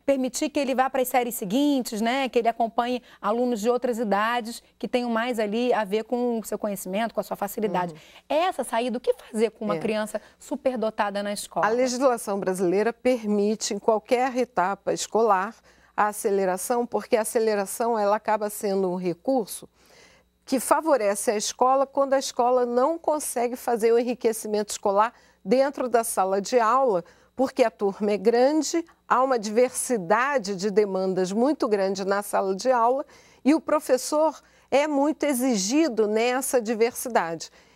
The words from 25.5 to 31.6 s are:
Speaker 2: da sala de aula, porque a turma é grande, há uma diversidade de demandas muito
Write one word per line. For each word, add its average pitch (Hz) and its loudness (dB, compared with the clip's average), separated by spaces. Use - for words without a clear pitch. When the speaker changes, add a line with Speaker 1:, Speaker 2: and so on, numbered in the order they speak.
Speaker 2:
da 226 2
sala 190 0
de 247 0
aula, 226 2
porque 254 0
a 226 4
turma 208 -2
é 202 0
grande, 269 2
há 240 4
uma 262 2
diversidade 220 0
de 196 -4
demandas 190 0
muito 262 0